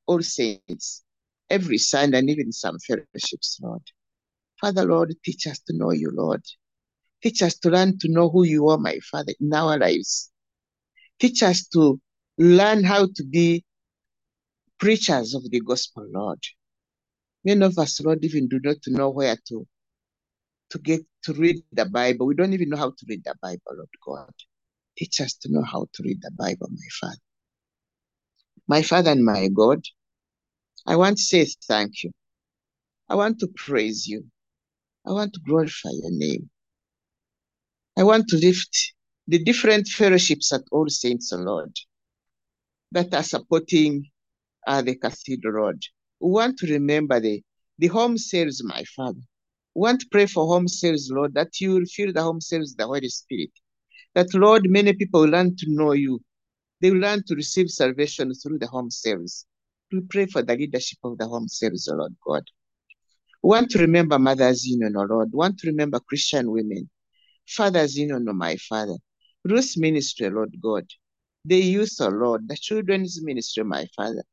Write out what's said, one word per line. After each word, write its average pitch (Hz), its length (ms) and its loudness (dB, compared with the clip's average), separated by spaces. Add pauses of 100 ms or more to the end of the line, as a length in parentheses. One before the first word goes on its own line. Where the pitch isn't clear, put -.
All 170 140 2
Saints - 800 -6 (460)
every 185 280 0
Sunday 139 420 2
and 135 100 2
even 147 220 -2
some 82 280 -8
fellowships, - 840 -8
Lord. - 200 -10 (840)
Father, 190 220 0
Lord, 165 280 2 (120)
teach - 200 -6
us 147 220 -10
to 160 80 -6
know 165 160 -2
you, 78 220 -2
Lord. - 280 -2 (800)
Teach 226 200 -2
us 170 160 0
to 175 120 0
learn 185 300 4
to 165 100 -4
know 165 200 4
who 175 160 6
you 151 240 4
are, 156 80 4
my 120 200 -4 (140)
Father, 147 300 -6
in 151 120 0
our 151 240 0
lives. 90 540 0 (880)
Teach 240 240 2
us 180 300 2
to 147 260 6 (380)
learn 190 480 8
how 196 280 4
to 151 160 -8
be 170 360 2 (1120)
preachers 147 560 2
of 131 160 -8
the 120 80 0
gospel, 113 500 -6
Lord. 98 300 -6 (1040)
Many 196 220 4
of 180 120 2
us, - 220 -2
Lord, 156 240 0
even 151 240 -2
do 131 160 -4
not 147 140 0 (100)
know 135 220 0
where 135 260 -2 (140)
to, 113 180 -12 (1040)
to 156 100 -12
get 156 220 -2 (220)
to 156 100 -6
read 170 240 2 (160)
the 113 100 0
Bible. 123 420 -2
We 143 100 0
don't 190 180 0
even 180 160 -2
know 147 80 -4
how 135 140 -4
to - 180 -20
read - 160 -10
the 71 160 -10
Bible, 90 340 -12
Lord - 140 -18 (180)
God. 69 240 -14 (640)
Teach - 220 -6
us 135 220 -6
to 139 100 -8
know 76 120 0
how - 280 -8
to - 120 -14
read - 180 -6
the - 100 -14
Bible, - 400 -8
my - 160 -16 (140)
Father. - 200 -12 (1500)
My 151 120 4
Father 165 300 2
and 127 140 4
my 98 240 2
God, 113 340 4 (1040)
I - 80 0
want 196 220 4
to - 60 -2
say 170 220 4 (220)
thank 107 360 -2
you. 87 80 -10 (1000)
I 202 60 -2
want 220 240 0
to 185 180 -4
praise 110 500 -2
you. 104 160 -10 (800)
I 185 60 -6
want 208 220 -4
to 180 120 -16
glorify 156 460 0
your 82 200 -8
name. 76 380 -4 (1500)
I 190 60 6
want 220 260 6
to 170 80 4
lift 180 560 2 (340)
the 165 160 2
different 214 420 4
fellowships 185 680 2
at 131 80 0 (100)
All 151 160 0
Saints, 123 460 -4
O 90 60 -4
Lord, 90 360 -6 (1160)
that 175 200 -2
are 151 80 0
supporting, 156 840 0 (600)
uh, 139 160 0
the 127 140 -2
Cathedral, 110 640 -6
Lord. 98 220 -4 (380)
We 180 100 0
want 233 280 0
to 165 120 -4
remember 143 480 0
the, 110 240 -2 (360)
the 165 80 2
home 226 300 0
sales, 151 460 -4
my 73 220 -8 (100)
Father. 127 240 -8 (560)
We 165 60 -2
want 240 180 2
to - 100 -16
pray 202 160 4
for 160 220 0
home 175 220 2
sales, 151 420 -2
Lord, 139 220 -2
that 151 260 -4
you 190 140 0
will 180 120 2
fill 196 280 -4
the 160 100 -2
home 165 160 -2
sales 156 300 -6
with 123 80 -20
the 110 100 -4
Holy 131 220 -4
Spirit. - 420 -8 (640)
That, 180 180 2
Lord, 214 360 8
many 202 240 4
people 190 260 0
will 156 120 6
learn 180 260 2
to 160 100 -10
know 151 240 2
you. 139 300 0 (580)
They 185 120 4
will 185 80 4
learn 202 280 0
to 165 80 -4
receive 175 320 -2
salvation 135 640 -2
through 143 260 -8
the 117 80 -6
home 120 220 -8
sales. 92 560 -6 (460)
We 190 80 -2 (100)
pray 196 180 -2
for 175 160 -2
the 120 120 -2
leadership 139 480 -6
of 120 140 -10
the 110 100 -6
home 117 220 -8
sales, 90 420 -6
O 76 40 -4
Lord 78 200 -6 (100)
God. 73 180 -2 (1000)
We 175 80 4
want 233 220 4
to 202 80 4
remember 165 380 4
Mothers 131 480 4
Union, 113 300 0
O 98 60 0
Lord. 110 320 0
We 131 40 -6
want 185 200 0
to 170 100 -8
remember 147 320 -2
Christian 139 500 -2
women. 107 400 -4 (560)
Fathers 170 520 0
Union, 143 320 -2
O - 20 -4
my 85 240 -4
Father. 107 400 -6 (480)
Ruth's 233 340 0
ministry, 151 520 -2
Lord 107 340 -4
God. 107 220 -2 (580)
The 180 140 2
youth, 196 420 2
O 120 80 0
Lord. 110 400 -2
The 143 80 -8
children's 190 640 -4
ministry, 120 440 -6
my 76 200 -4 (120)
Father. 110 360 -6